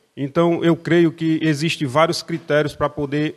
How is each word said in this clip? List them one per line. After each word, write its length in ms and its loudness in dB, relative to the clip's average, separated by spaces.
Então, 460 0
eu 140 4
creio 340 2
que 320 -2
existem 460 0
vários 340 2
critérios 540 -2
pra 120 0
poder 480 -4